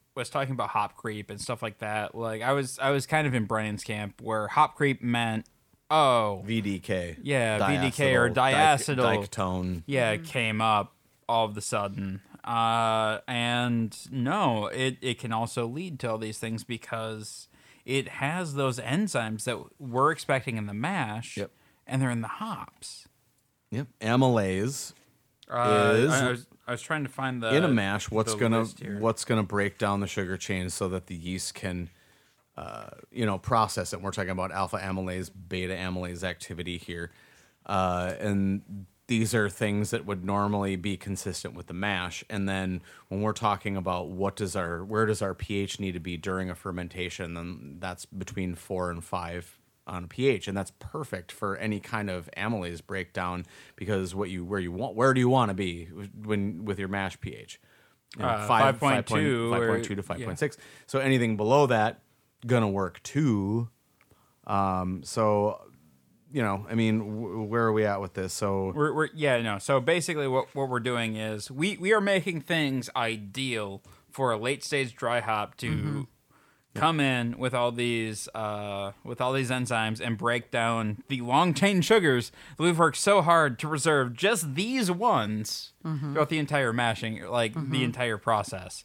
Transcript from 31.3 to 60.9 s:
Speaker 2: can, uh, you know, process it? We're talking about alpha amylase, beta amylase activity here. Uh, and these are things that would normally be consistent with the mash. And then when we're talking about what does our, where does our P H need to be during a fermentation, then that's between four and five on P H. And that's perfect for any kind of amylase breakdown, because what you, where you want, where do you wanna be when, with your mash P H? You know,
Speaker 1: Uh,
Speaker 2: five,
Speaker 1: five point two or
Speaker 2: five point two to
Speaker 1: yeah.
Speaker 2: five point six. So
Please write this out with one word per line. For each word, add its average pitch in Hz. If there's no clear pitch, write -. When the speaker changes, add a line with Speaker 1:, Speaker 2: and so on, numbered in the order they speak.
Speaker 2:
can, 90
uh, 57
you 120
know, 98
process 104
it? 92
We're 98
talking 95
about 92
alpha 95
amylase, 92
beta 92
amylase 90
activity 87
here. 85
Uh, 92
and 98
these 113
are 104
things 104
that 113
would 92
normally 101
be 92
consistent 95
with 87
the 85
mash. 92
And 98
then 92
when 98
we're 107
talking 101
about 90
what 95
does 98
our, 85
where 107
does 107
our 95
P -
H 98
need 98
to 87
be 87
during 92
a 87
fermentation, 90
then 85
that's 90
between 92
four 90
and 85
five 87
on 87
P 127
H. 113
And 98
that's 98
perfect 127
for 98
any 104
kind 104
of 90
amylase 90
breakdown, 90
because 95
what 95
you, 90
where 98
you 87
want, 101
where 127
do 131
you 123
wanna 123
be 87
when, 104
with 101
your 98
mash 98
P 69
H? -
You 117
know, 127
Speaker 1:
Uh, 107
Speaker 2:
five, 113
Speaker 1:
five 131
point 135
two 117
or 120
Speaker 2:
five 113
point 113
two 104
to 98
Speaker 1:
yeah. -
Speaker 2:
five 117
point 113
six. 147
So 135